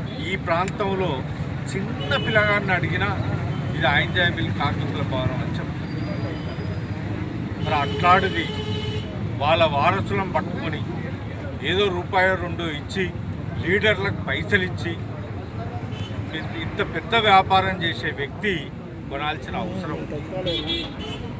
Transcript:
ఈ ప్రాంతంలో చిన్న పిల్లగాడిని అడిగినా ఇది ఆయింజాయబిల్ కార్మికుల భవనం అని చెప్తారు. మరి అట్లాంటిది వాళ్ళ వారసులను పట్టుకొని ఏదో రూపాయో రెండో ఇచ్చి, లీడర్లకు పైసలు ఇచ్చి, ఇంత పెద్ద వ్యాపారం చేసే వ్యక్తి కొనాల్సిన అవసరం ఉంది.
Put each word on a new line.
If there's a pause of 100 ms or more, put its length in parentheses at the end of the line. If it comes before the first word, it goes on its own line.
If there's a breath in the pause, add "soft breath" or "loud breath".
(260)
ఈ
ప్రాంతంలో (600)
చిన్న
పిల్లగాడిని
అడిగినా (680)
ఇది
ఆయింజాయబిల్
కార్మికుల
భవనం
అని
చెప్తారు. (1700)
మరి
అట్లాంటిది (920)
వాళ్ళ
వారసులను
పట్టుకొని (880)
ఏదో
రూపాయో
రెండో
ఇచ్చి, (600)
లీడర్లకు
పైసలు
ఇచ్చి, (1700)
ఇంత (160)
పెద్ద
వ్యాపారం
చేసే
వ్యక్తి (560)
కొనాల్సిన
అవసరం
ఉంది. (540)